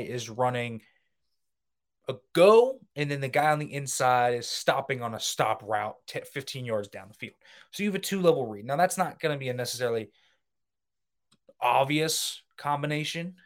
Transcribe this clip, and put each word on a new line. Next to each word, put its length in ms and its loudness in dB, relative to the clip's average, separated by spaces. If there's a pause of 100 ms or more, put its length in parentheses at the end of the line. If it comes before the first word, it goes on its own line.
is 220 -6
running 540 -2 (1200)
a 80 -6 (160)
go, 480 8 (160)
and 160 -4
then 80 -4
the 80 -4
guy 240 4
on 80 2
the 140 -8
inside 640 2
is 120 -6
stopping 540 -2
on 120 -6
a 60 -10
stop 440 -2
route 340 -2 (100)
ten, 160 -8
fifteen 400 -10
yards 240 -4
down 220 -16
the 40 -20
field. 220 -14 (360)
So 120 -6
you 60 0
have 60 -2
a 40 -4
two-level 480 2
read. 160 -10
Now, 140 -2
that's 200 2
not 220 -4
gonna 180 -2
be 120 -6
a 40 -4
necessarily 580 -4 (1500)
obvious 840 2 (140)
combination, 800 -4 (100)